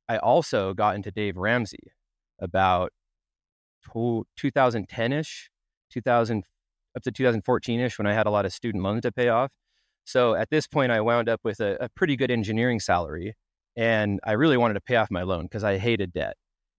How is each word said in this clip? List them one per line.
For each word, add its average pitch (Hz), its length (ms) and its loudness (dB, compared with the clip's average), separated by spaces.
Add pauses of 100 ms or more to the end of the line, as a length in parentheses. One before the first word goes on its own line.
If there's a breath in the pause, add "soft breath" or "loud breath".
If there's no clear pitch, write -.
I 113 100 -2
also 110 580 0
got 104 200 2
into 104 160 -8
Dave 101 260 -4
Ramsey 110 540 -4 (480)
about 92 540 0 (920)
tw-, 113 520 -4
two 139 160 -4
thousand 120 380 2
ten-ish, 135 600 -6 (400)
two 120 120 -8
thousand, 117 420 2 (520)
up 120 80 -10
to 127 80 -4
two 131 120 -4
thousand 117 220 2
fourteen-ish 120 520 0
when 104 80 -2
I 101 80 2
had 107 140 2
a 104 40 2
lot 101 140 2
of 92 80 -4
student 104 300 -4
loans 107 200 -2
to 120 80 -2
pay 120 180 0
off. 120 220 2 (540)
So 120 300 2
at 110 140 -2
this 151 180 0
point, 131 240 0
I 110 100 2
wound 117 280 2
up 110 140 0
with 107 160 -4
a, 101 200 -2
a 120 100 -6
pretty 147 260 0
good 123 140 0
engineering 113 500 0
salary. 87 560 -2 (400)
And 107 480 0
I 110 100 -2
really 135 240 4
wanted 117 180 2
to 98 60 -4
pay 123 140 -2
off 110 140 2
my 90 140 -2
loan 90 240 -4
'cause 107 160 -6
I 101 140 2
hated 98 360 0
debt. 50 240 -4 (420)